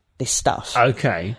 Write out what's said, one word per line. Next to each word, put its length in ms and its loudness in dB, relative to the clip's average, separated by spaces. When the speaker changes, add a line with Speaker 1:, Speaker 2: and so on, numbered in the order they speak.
Speaker 1:
this 140 -4
stuff. 460 -2
Speaker 2:
Okay. 600 2